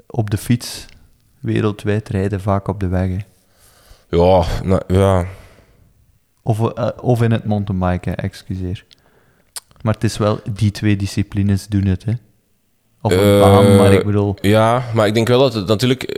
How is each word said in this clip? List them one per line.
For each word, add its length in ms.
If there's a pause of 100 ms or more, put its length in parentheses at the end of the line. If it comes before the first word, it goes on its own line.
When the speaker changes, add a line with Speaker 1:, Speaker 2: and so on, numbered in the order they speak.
Speaker 1:
op 220
de 80
fiets 480 (540)
wereldwijd 680
rijden 320
vaak 260
op 120
de 80
weg, 220
hè. 80 (1000)
Speaker 2:
Ja, 260 (200)
nou, 240
ja. 380 (1200)
Speaker 1:
Of, 280
eh, 140 (140)
of 200
in 100
het 140
mountainbiken, 720
excuseer. 720 (960)
Maar 120
het 100
is 140
wel, 220 (140)
die 180
twee 240
disciplines 720
doen 180
het, 200
hè. 80 (880)
Of 100
een 80
Speaker 2:
Eh, 200
Speaker 1:
baan, 360
maar 180
ik 120
bedoel 360
Speaker 2:
ja, 420 (100)
maar 140
ik 60
denk 140
wel 120
dat 140
het 140
natuurlijk, 360 (140)